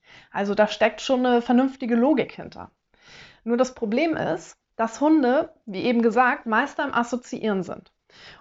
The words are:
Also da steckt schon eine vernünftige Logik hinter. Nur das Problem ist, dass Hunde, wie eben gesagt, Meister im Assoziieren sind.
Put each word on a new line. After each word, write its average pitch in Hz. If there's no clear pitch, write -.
Also 202
da 208
steckt -
schon 254
eine 240
vernünftige 254
Logik 254
hinter. -
Nur 233
das 254
Problem 262
ist, -
dass 226
Hunde, 294
wie 190
eben 233
gesagt, 247
Meister 247
im 277
Assoziieren 220
sind. -